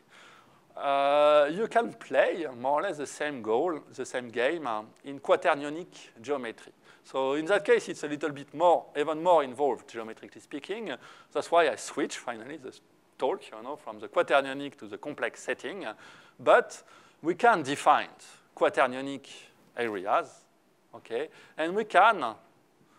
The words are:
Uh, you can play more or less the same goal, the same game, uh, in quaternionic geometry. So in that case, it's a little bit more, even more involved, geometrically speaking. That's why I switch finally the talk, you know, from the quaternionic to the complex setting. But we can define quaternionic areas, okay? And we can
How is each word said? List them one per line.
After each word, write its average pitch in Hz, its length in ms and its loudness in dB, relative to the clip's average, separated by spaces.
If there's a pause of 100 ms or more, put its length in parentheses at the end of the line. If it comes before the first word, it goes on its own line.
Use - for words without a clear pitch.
(760)
Uh, 143 800 4
you 208 140 -2
can 226 260 0
play 165 520 0 (140)
more 139 200 -2
or 165 40 -2
less 190 140 -6
the 170 100 -8
same 147 340 -8
goal, 139 380 0 (140)
the 127 120 -10
same 123 240 -8
game, 131 380 -2
uh, 110 140 -4 (240)
in 139 160 -12
quaternionic 160 640 0 (340)
geometry. 123 520 -8 (320)
So 135 300 -2
in 160 100 -4
that 196 180 2
case, 233 240 2
it's 170 160 -10
a 151 40 -4
little 151 240 -4
bit 139 220 -14
more, 156 340 4 (100)
even 156 260 -2
more 170 220 6
involved, 123 440 -2
geometrically 110 520 -14
speaking. 185 500 -10 (400)
That's 143 180 -6
why 165 200 6
I 110 80 -2
switch - 400 -6
finally 123 400 -12
the 127 200 -16 (400)
talk, 175 320 -4
you 110 140 -16
know, 139 140 -12
from 107 220 -16
the 104 100 -14
quaternionic 143 680 0
to 110 80 -16
the 101 100 -12
complex 127 460 -8
setting. 147 420 -8 (520)
But 165 460 2 (380)
we 170 140 -2
can 202 280 4
define 131 460 2 (460)
quaternionic 139 720 0 (500)
areas, 117 680 -2 (480)
okay? 120 360 -8 (280)
And 165 180 -4
we 220 100 -2
can 185 500 4 (640)